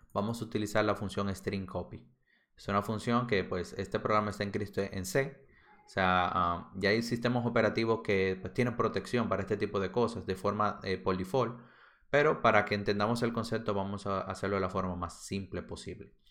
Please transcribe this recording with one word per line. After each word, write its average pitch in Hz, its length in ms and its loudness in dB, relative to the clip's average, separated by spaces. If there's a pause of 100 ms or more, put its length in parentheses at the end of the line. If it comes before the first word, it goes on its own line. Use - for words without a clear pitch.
(140)
vamos 107 260 -2
a 107 60 -6
utilizar 107 400 0
la 104 80 2
función 101 420 -4
string 98 300 -4
copy. - 440 -10 (460)
Es - 120 -18
una 101 120 2
función 117 460 0
que 98 180 2
pues 90 300 -4
este 98 260 -2
programa 107 300 2
está 101 140 -2
escrito 101 360 -4
en 95 240 -2
C. 139 420 -2 (400)
O - 40 -20
sea, 92 400 4
ah, 87 440 0
ya 98 160 2
hay 113 120 4
sistemas 120 440 0
operativos 113 580 2
que, 95 340 4
pues, 92 140 -10
tienen 120 240 0
protección 113 500 0
para 95 140 0
este 101 160 -2
tipo 101 240 0
de 92 100 0
cosas 110 360 0
de 95 80 0
forma, 101 480 0
eh, 95 160 0
por 92 180 0
default. 117 420 0 (520)
Pero 147 320 4
para 107 240 6
que - 80 -2
entendamos 104 480 0
el 117 100 0
concepto 113 400 -2
vamos 98 340 -4
a 98 140 0
hacerlo 98 360 -2
de 98 40 2
la 92 80 0
forma 92 280 -2
más 87 280 -8
simple 92 380 -6
posible. - 520 -12 (160)